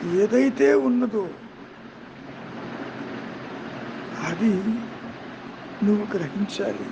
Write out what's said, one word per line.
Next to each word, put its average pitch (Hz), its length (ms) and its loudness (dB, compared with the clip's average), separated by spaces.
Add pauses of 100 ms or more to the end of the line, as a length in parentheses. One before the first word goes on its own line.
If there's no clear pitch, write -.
(160)
ఏదైతే 247 580 6
ఉన్నదో 143 560 4 (3000)
అది 185 400 4 (1200)
నువ్వు 208 320 4
గ్రహించాలి. 165 760 -2